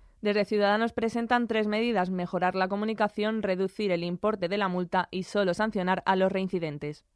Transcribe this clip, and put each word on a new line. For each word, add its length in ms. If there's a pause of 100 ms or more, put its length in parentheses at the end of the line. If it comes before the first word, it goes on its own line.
(220)
Desde 240
Ciudadanos 480
presentan 540
tres 180
medidas: 460
mejorar 440
la 120
comunicación, 760
reducir 500
el 120
importe 440
de 100
la 100
multa 420
y 140
solo 300
sancionar 520
a 100
los 160
reincidentes. 720 (100)